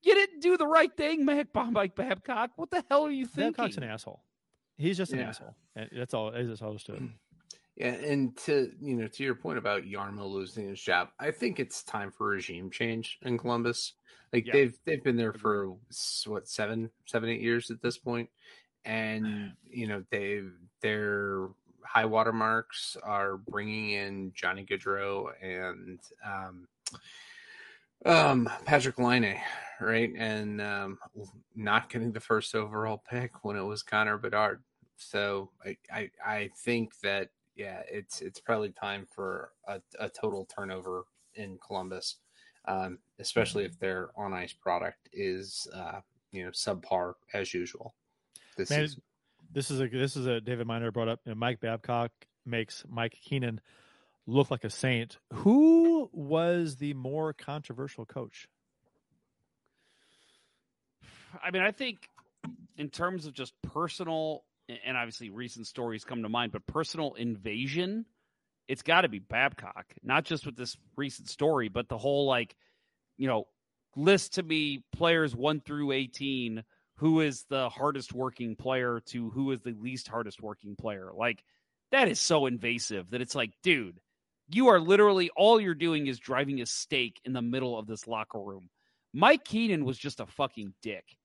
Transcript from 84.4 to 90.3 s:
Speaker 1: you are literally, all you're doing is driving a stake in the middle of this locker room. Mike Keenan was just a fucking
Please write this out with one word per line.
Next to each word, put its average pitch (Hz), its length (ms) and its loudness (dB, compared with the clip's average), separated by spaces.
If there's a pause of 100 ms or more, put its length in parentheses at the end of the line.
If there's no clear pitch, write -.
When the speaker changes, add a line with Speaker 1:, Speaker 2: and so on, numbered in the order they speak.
Speaker 1:
you 226 200 6
are 190 120 10
literally, 190 560 8
all 220 240 10
you're 185 140 2
doing 151 320 2
is 127 120 -2
driving 135 420 0
a 113 60 -4
stake - 580 -2
in 127 100 -4
the 123 80 0
middle 120 360 0
of 107 80 -10
this 107 220 -8
locker 110 320 -6
room. 98 280 -12 (440)
Mike 226 320 6
Keenan 214 400 2
was 127 140 -2
just 143 220 -8
a 107 60 -6
fucking 104 560 -6